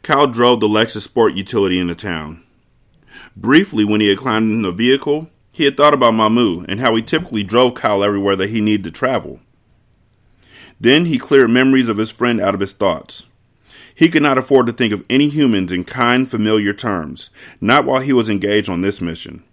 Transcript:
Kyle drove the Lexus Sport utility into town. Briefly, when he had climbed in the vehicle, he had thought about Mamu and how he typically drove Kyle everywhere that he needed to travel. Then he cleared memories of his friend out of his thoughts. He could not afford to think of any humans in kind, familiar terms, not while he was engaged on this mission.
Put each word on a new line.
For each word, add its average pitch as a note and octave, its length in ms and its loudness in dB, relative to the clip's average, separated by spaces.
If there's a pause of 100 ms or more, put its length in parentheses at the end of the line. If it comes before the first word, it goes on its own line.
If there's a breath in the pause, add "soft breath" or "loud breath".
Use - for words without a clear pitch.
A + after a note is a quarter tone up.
Kyle C#3+ 240 2
drove A#2+ 340 2
the G#2+ 80 2
Lexus G#2+ 340 0
Sport A2+ 300 0
utility F#2+ 460 -2
into F2 160 -4
town. E2 480 -10 (920 loud breath)
Briefly, C3+ 500 2
when G#2+ 180 2
he G#2 60 4
had G2 100 2
climbed A2 340 -2
in A2+ 100 -2
the F#2+ 80 -2
vehicle, C#3 600 -2 (200)
he - 140 -4
had C#3 140 0
thought D3 160 6
about B2 180 4
Mamu A2 560 0
and G2+ 100 -6
how A#2+ 160 0
he A2+ 60 2
typically A2 420 -4
drove A#2+ 320 2
Kyle G2+ 300 0
everywhere G2+ 320 0
that G2 140 -4
he A2+ 100 -2
needed G#2 240 0
to E2+ 60 -8
travel. F2+ 500 -6 (1400 loud breath)
Then D3+ 280 4
he D#3+ 100 0
cleared - 340 0
memories C3 380 2
of G#2+ 80 -2
his A2 140 -4
friend A#2+ 300 -2
out G2 140 0
of F#2+ 60 -8
his F#2+ 120 -6
thoughts. - 540 -4 (680 loud breath)
He D#3+ 160 4
could D#3+ 120 2
not C#3+ 140 2
afford B2+ 300 2
to A#2 60 -2
think A2+ 200 -2
of G2+ 160 -6
any C#3 200 2
humans A#2 440 0
in F2+ 120 -4
kind, B2 440 0
familiar G#2+ 460 0
terms, F2+ 560 -8 (320 loud breath)
not C#3 240 2
while C3 140 0
he C3+ 120 -4
was A2+ 160 2
engaged G#2 400 0
on F2+ 140 -4
this G2 180 -4
mission. E2 420 -10 (100)